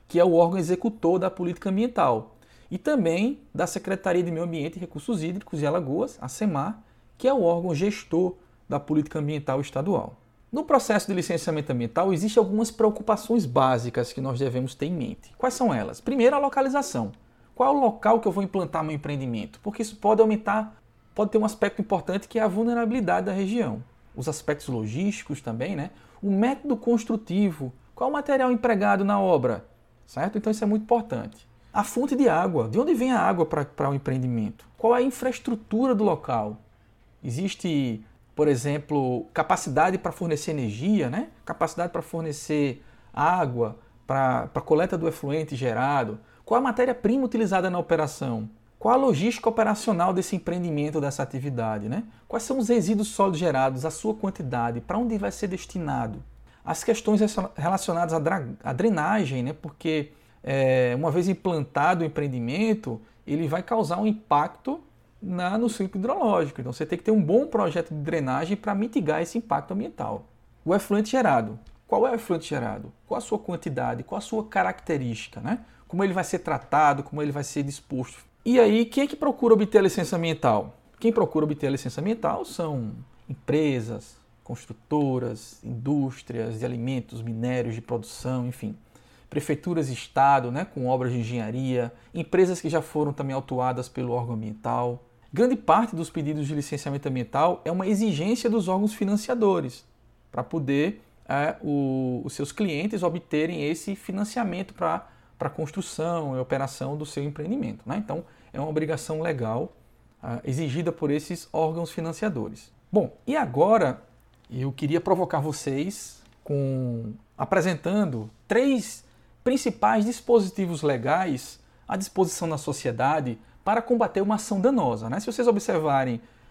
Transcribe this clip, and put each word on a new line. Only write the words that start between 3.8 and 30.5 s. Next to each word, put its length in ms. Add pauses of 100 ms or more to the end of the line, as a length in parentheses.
de 80
Meio 140
Ambiente 320
e 20
Recursos 440
Hídricos 360
de 60
Alagoas, 560
a 60
semar, 540 (360)
que 100
é 60
o 100
órgão 320
gestor 600 (320)
da 120
política 400
ambiental 400
estadual. 580 (340)
No 140
processo 420
de 60
licenciamento 580
ambiental, 400
existem 300
algumas 280
preocupações 760
básicas 640
que 80
nós 180
devemos 380
ter 120
em 60
mente. 440
Quais 160
são 200
elas? 280
Primeiro, 340
a 40
localização. 760 (420)
Qual 180
é 40
o 20
local 400
que 80
eu 60
vou 100
implantar 400
meu 100
empreendimento? 720
Porque 180
isso 140
pode 240
aumentar, 560 (400)
pode 160
ter 60
um 80
aspecto 360
importante 460
que 100
é 40
a 80
vulnerabilidade 800
da 40
região. 500 (320)
Os 140
aspectos 400
logísticos 720
também, 340
né? 180 (300)
O 80
método 460
construtivo, 960 (240)
qual 140
é 20
o 20
material 380
empregado 540
na 160
obra, 440 (400)
certo? 320
Então 140